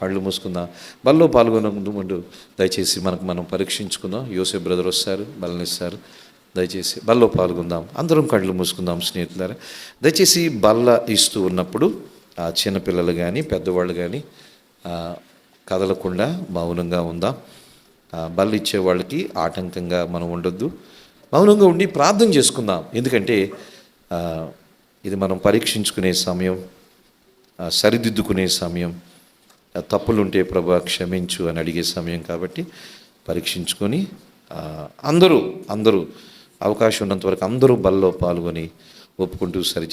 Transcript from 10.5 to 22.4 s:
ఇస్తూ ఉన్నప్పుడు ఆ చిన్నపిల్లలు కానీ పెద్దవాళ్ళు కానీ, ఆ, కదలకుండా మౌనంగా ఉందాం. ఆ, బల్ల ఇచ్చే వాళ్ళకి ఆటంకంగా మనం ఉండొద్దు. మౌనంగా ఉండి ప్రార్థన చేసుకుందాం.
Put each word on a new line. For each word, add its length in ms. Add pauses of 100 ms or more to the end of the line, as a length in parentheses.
ఇస్తూ 340
ఉన్నప్పుడు 580 (400)
ఆ 80
చిన్నపిల్లలు 640
కానీ 300
పెద్దవాళ్ళు 500
కానీ, 320 (640)
ఆ, 300 (520)
కదలకుండా 800
మౌనంగా 520
ఉందాం. 340 (800)
ఆ, 140
బల్ల 260
ఇచ్చే 240
వాళ్ళకి 600
ఆటంకంగా 680
మనం 260
ఉండొద్దు. 400 (600)
మౌనంగా 340
ఉండి 200
ప్రార్థన 400
చేసుకుందాం. 580 (100)